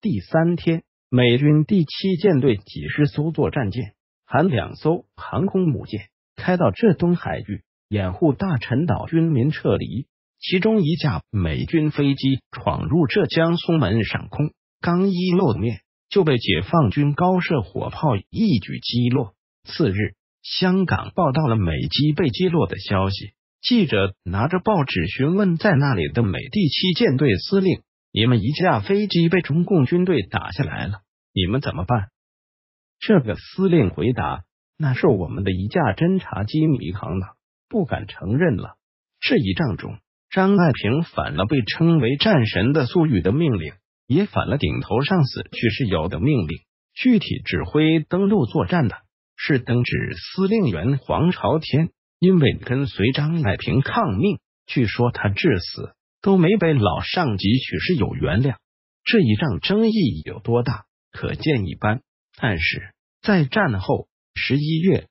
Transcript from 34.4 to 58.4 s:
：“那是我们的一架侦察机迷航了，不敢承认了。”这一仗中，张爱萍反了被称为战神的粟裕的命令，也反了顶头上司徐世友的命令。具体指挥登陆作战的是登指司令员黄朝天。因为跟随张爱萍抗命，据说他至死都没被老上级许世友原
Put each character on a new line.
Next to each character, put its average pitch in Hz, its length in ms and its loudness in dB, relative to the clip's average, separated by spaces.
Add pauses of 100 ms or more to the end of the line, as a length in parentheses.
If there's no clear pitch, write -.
：“那 139 160 -2
是 127 140 0
我 95 200 2
们 85 160 -8
的 101 100 -2
一 95 160 -4
架 131 260 0
侦 180 240 0
察 - 260 -6
机 156 220 0
迷 120 260 -2
航 95 260 -6
了， 92 100 -6 (380)
不 196 200 -2
敢 98 200 -6
承 98 300 -6
认 156 200 2
了。” - 200 -10 (440)
这 - 160 0
一 98 180 0
仗 160 240 -2
中， 104 200 -12 (320)
张 190 260 4
爱 175 160 4
萍 127 320 0
反 76 300 -6
了 92 120 0
被 135 160 0
称 160 380 2
为 123 160 0
战 156 280 2
神 104 280 0
的 143 140 2
粟 160 200 2
裕 104 160 2
的 92 80 2
命 147 280 2
令， 78 140 -8 (360)
也 185 180 2
反 - 220 -4
了 123 100 0
顶 64 220 -2
头 107 220 -2
上 165 220 2
司 - 280 -6
徐 117 180 0
世 117 160 -4
友 87 220 -2
的 73 100 -6
命 110 300 0
令。 - 100 -6 (340)
具 247 280 4
体 - 240 -6
指 80 180 -4
挥 156 380 2
登 185 280 0
陆 202 160 4
作 113 220 -2
战 156 220 2
的 - 80 -6 (400)
是 135 240 0
登 120 240 0
指 113 320 -4
司 190 320 -4
令 214 180 2
员 120 320 0
黄 - 320 0
朝 147 300 0
天。 156 300 0 (280)
因 185 200 6
为 120 160 4
跟 135 320 -4
随 113 260 0
张 151 300 -2
爱 101 140 0
萍 - 240 0
抗 151 360 0
命， 180 220 0 (280)
据 123 200 0
说 120 240 0
他 - 180 -4
至 104 300 2
死 - 360 -12 (280)
都 196 140 4
没 185 200 6
被 170 160 2
老 98 280 2
上 123 360 -2
级 92 120 -2 (100)
许 - 200 -6
世 - 180 0
友 - 180 -2
原 90 280 -2